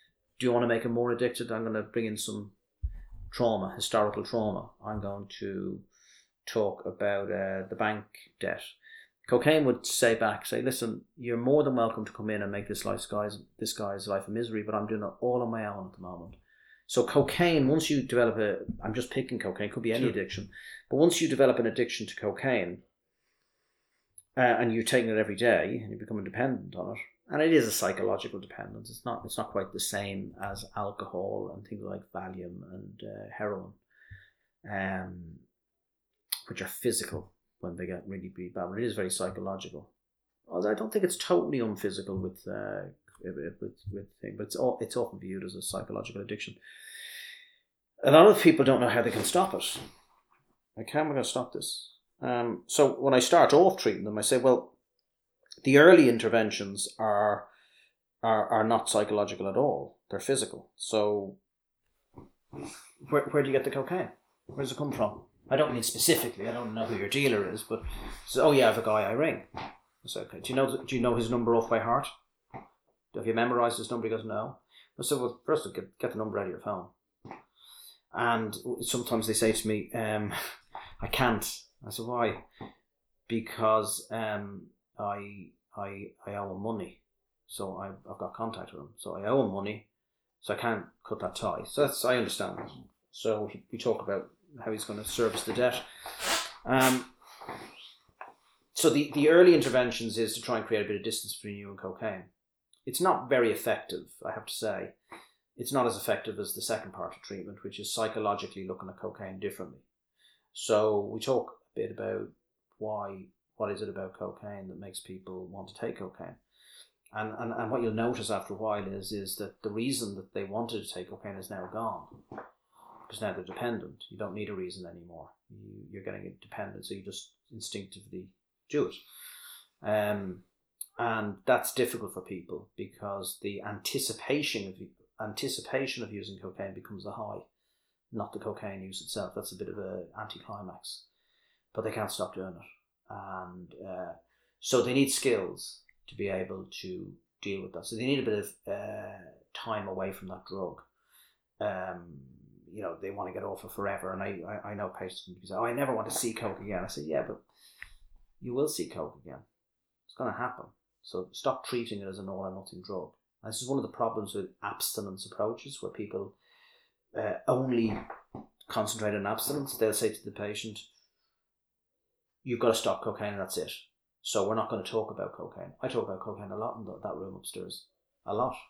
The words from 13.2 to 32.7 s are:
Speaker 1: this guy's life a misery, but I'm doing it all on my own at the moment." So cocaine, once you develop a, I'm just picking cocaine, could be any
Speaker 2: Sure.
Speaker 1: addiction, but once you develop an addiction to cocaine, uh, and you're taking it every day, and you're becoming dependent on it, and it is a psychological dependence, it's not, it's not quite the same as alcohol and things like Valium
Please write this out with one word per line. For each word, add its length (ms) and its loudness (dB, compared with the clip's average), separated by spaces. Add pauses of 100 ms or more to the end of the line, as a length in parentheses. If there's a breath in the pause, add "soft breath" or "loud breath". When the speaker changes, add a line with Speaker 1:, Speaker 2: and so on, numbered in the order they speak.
Speaker 1:
this 140 -4
guy's 340 -6
life 220 -2
a 20 -10
misery, 320 -2
but 120 -2
I'm 120 0
doing 160 -2
it 180 -4
all 220 2
on 80 0
my 160 -2
own 200 -6
at 80 -16
the 80 -16
moment." 340 -12 (500 soft breath)
So 200 2
cocaine, 600 4
once 220 4
you 140 2
develop 340 4
a, 220 2 (260)
I'm 80 -2
just 180 -2
picking 280 -2
cocaine, 320 -2
could 120 -6
be 120 2
any 80 2
Speaker 2:
Sure. 80 2
Speaker 1:
addiction, 400 -4 (400 loud breath)
but 80 2
once 200 8
you 120 2
develop 280 6
an 80 2
addiction 400 0
to 80 -12
cocaine, 680 0 (1500)
uh, 40 2
and 340 6
you're 80 2
taking 260 4
it 80 2
every 180 2
day, 440 4
and 100 -8
you're 100 -8
becoming 260 -6
dependent 520 -2
on 180 -6
it, 80 -10 (280)
and 100 0
it 140 6
is 120 8
a 60 0
psychological 680 0
dependence, 520 -12
it's 160 -18
not, 180 -6
it's 140 -8
not 140 -6
quite 200 -2
the 80 -8
same 600 -4
as 240 -6 (100)
alcohol 760 -4
and 120 -14
things 160 -10
like 200 -8 (100)
Valium 500 -10 (120)